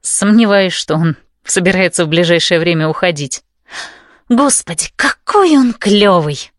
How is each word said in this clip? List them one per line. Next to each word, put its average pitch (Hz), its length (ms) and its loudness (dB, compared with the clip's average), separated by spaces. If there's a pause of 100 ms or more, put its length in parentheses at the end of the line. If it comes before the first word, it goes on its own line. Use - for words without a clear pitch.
Сомневаюсь, 202 720 2
что - 200 -6
он 160 220 -2 (280)
собирается 185 600 0
в 156 40 -4
ближайшее 170 520 0
время 160 280 0
уходить. 156 540 -4 (880)
«Господи, - 680 -2
какой 320 600 0
он 247 160 4
клёвый!» 196 880 0